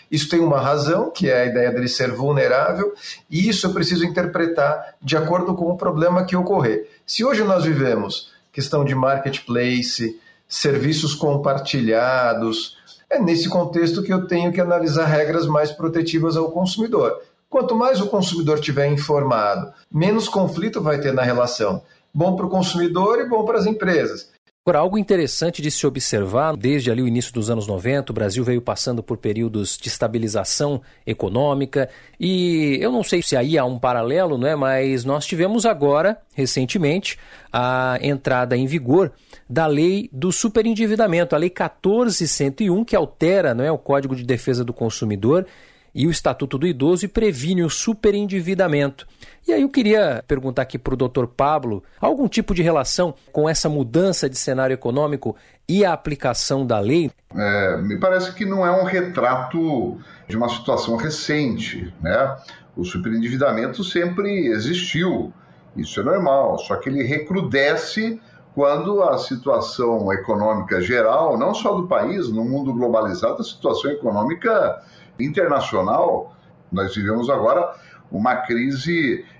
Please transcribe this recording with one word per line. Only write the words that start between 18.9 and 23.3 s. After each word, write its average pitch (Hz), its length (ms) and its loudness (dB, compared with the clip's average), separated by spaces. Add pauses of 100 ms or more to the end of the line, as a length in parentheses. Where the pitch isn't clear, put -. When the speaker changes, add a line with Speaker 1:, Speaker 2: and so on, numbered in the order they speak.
Speaker 1:
menos 208 360 0
conflito 190 520 -2
vai 147 200 0
ter 139 120 0
na 127 100 2
relação. 120 600 0 (320)
Bom 180 220 2
pro 185 120 -4
consumidor 180 720 0
e 247 80 -4
bom 220 160 0